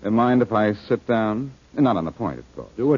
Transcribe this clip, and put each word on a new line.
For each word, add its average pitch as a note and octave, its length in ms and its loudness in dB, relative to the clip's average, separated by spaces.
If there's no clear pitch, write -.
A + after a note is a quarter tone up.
Uh, G2+ 60 -6
mind B2 320 4
if A2 100 0
I G#2+ 220 2
sit A2+ 340 -4
down? A2+ 440 -2
Not B2+ 240 2
on D#2+ 80 -2
the D#2+ 60 -6
point, D2+ 280 -6
of A#1 60 -16
course. A1+ 140 -14